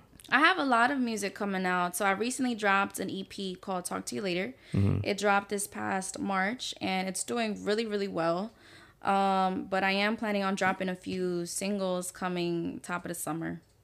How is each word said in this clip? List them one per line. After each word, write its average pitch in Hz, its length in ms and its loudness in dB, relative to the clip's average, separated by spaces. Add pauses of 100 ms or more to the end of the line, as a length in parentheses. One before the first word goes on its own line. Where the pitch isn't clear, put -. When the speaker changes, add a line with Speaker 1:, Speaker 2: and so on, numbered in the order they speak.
(300)
Speaker 1:
I 240 100 6
have 349 180 6
a 294 60 0
lot 247 260 4
of 285 80 0
music 214 360 -2
coming 190 320 0
out. 180 300 2
So 208 100 0
I 196 60 4
recently 247 420 0
dropped 202 460 2
an 190 100 -4
E 190 140 -6
P 190 360 -6
called 185 240 -4
Talk 190 220 -6
to - 80 -6
You 240 80 -4
Later. 190 320 -2 (180)
Speaker 2:
Mm-hmm. 98 300 4
Speaker 1:
It 202 160 0
dropped 202 320 2
this 202 160 -2
past 202 520 -4
March, 196 600 -2
and 190 280 0
it's 185 140 -4
doing 220 420 -2
really, 214 200 2
really 208 240 -2
well. 175 440 0 (500)
Um, 196 600 2
but 190 200 0
I 190 60 4
am 208 260 2
planning 208 280 0
on 190 100 2
dropping 190 340 0
a 185 60 -2
few 180 500 -2
singles 185 680 -2
coming 175 720 -2
top 175 220 -6
of 170 60 -8
the 175 60 -6
summer. 165 440 -4 (240)